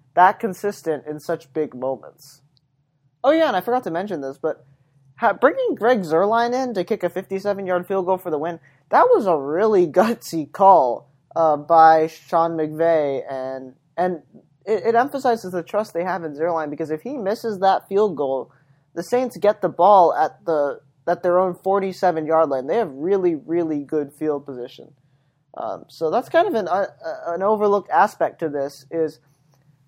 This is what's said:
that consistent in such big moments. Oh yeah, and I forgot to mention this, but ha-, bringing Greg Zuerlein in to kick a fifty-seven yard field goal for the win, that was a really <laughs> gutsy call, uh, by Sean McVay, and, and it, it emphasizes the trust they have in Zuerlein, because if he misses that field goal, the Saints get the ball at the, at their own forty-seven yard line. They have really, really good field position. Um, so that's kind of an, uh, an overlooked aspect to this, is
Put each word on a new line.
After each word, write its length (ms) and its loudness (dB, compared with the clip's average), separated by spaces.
that 240 4
consistent 680 -6
in 140 -10
such 340 -8
big 220 -6
moments. 680 -10
Oh 80 4
yeah, 160 2
and 80 -2
I 60 -2
forgot 220 -2
to 80 -6
mention 300 -6
this, 160 -10
but 280 -6
ha-, 160 2
bringing 420 0
Greg 260 2
Zuerlein 520 0
in 200 -4
to 100 -4
kick 200 -4
a 60 -2
fifty-seven 560 -6
yard 200 -2
field 200 -2
goal 120 0
for 140 -10
the 80 -2
win, 200 -6
that 200 4
was 180 4
a 100 2
really 500 2
<laughs> 40 -10
gutsy 600 0
call, 580 4
uh, 220 2
by 500 6
Sean 500 -2
McVay, 720 0
and, 460 -10
and 280 -4
it, 220 -2
it 80 0
emphasizes 580 -2
the 100 -4
trust 300 -6
they 100 -4
have 220 -6
in 100 -10
Zuerlein, 340 -4
because 220 -8
if 120 -6
he 140 -10
misses 420 -6
that 280 2
field 300 0
goal, 340 -4
the 80 -6
Saints 340 -4
get 240 0
the 80 -2
ball 440 6
at 320 -4
the, 360 -2
at 160 -2
their 160 2
own 160 0
forty-seven 680 -2
yard 240 2
line. 180 -4
They 100 -2
have 140 -2
really, 440 0
really 440 -4
good 340 -4
field 320 -4
position. 480 -14
Um, 320 -10
so 240 -4
that's 180 -2
kind 180 2
of 60 -4
an, 140 -2
uh, 200 -2
an 140 -6
overlooked 480 0
aspect 500 0
to 100 -4
this, 420 -8
is 280 -4